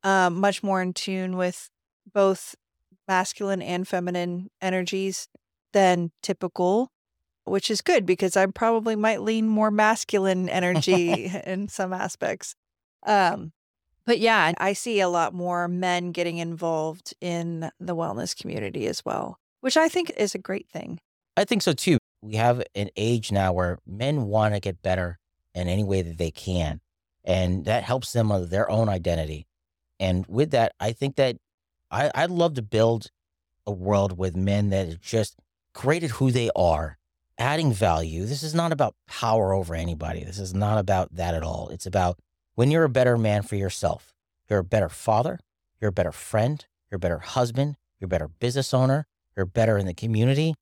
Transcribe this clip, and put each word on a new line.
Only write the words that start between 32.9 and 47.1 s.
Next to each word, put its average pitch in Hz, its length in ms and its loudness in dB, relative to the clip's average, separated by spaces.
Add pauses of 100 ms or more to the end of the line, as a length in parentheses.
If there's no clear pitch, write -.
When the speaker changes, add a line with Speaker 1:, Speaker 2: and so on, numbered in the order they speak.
Speaker 2:
a 104 60 -6
world 98 460 0
with 90 180 -2
men 101 340 0
that 95 200 0
are 82 80 -10
just - 400 -4 (360)
great 160 300 -2
at 143 80 -4
who 131 200 2
they 117 240 2
are, 82 420 0 (400)
adding 143 340 0
value. 85 540 0
This 135 180 -6
is 156 100 -6
not 170 200 0
about 139 220 0 (120)
power 110 460 2
over 85 220 -2
anybody. 82 480 -6
This 92 160 -12
is 92 140 -8
not 104 240 2
about 95 380 0
that 85 200 -2
at 80 80 -2
all. - 260 -6
It's - 160 -12
about 90 320 0 (380)
when 127 160 4
you're 165 120 4
a 151 60 4
better 123 280 4
man 104 260 2
for 107 120 -8
yourself, 95 580 -4 (360)
you're 104 100 4
a 90 40 -2
better 92 260 2
father, 117 500 0 (400)
you're 107 100 0
a 92 40 -4
better 87 180 0
friend, 123 540 -2 (240)
you're 101 80 -8
a - 20 -6
better 85 200 -2